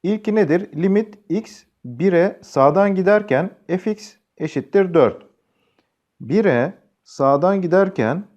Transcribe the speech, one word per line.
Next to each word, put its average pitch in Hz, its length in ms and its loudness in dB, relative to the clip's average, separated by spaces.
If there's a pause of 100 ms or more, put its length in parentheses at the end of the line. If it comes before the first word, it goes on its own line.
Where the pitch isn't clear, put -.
İlki 208 320 -4
nedir? 180 380 0 (100)
Limit 208 360 -2 (100)
x - 360 -8 (200)
bire 170 580 0
sağdan 170 520 2
giderken 190 560 0 (160)
f 185 240 -4
x - 260 -12 (200)
eşittir 165 580 -4
dört. 127 340 2 (920)
Bire 160 580 0 (260)
sağdan 151 580 0
giderken 180 640 -2 (120)